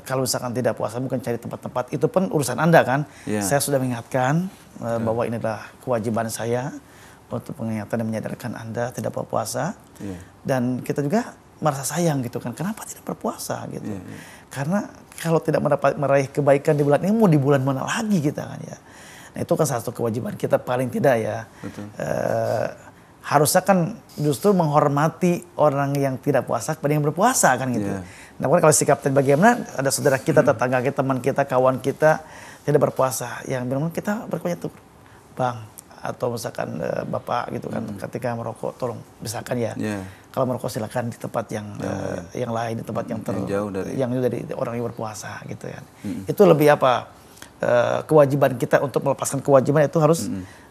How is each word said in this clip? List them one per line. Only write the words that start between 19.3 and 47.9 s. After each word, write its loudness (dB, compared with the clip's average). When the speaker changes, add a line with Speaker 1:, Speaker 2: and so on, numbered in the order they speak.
Speaker 1:
itu 0
kan 2
salah -2
satu -6
kewajiban -4
kita 0
paling 0
tidak, 4
ya. -4
Speaker 2:
Betul. -12
Speaker 1:
Eh, -2
harusnya 4
kan 4
justru 2
menghormati 2
orang 2
yang 0
tidak 0
puasa -2
kepada 0
yang 2
berpuasa 4
kan 0
gitu. -2
Speaker 2:
Iya. -4
Speaker 1:
Nah, -4
kan 4
kalau 8
sikap 4
tadi -2
bagaimana, 4
ada -2
saudara 2
kita, 2
Speaker 2:
Hmm. 4
Speaker 1:
tetangga 2
kita, -2
teman 0
kita, 0
kawan 2
kita 2
tidak 4
berpuasa, 0
yang -4
bilang, -2
"Kita -6
berpuasa -4
tuh, -10
Bang," -2
atau -6
misalkan, -6
eh, -4
Bapak -4
gitu -8
kan, -6
Speaker 2:
Hmm. -10
Speaker 1:
ketika -6
merokok, -8
tolong, -8
misalkan, -6
ya. -2
Speaker 2:
Iya. -4
Speaker 1:
Kalau 0
merokok -4
silakan -4
di -12
tempat -6
yang, -6
Speaker 2:
Yang -10
Speaker 1:
eh, -6
Speaker 2:
lain. -6
Speaker 1:
yang -4
lain, -4
di -8
tempat -6
yang -6
ter-, -6
Speaker 2:
Yang -4
jauh -2
dari -6
Speaker 1:
yang -2
jauh -2
dari 0
orang -4
yang -4
berpuasa -10
gitu -12
ya. -10
Speaker 2:
Mm-mm. -8
Speaker 1:
Itu 4
lebih 8
apa, 4
eh, 2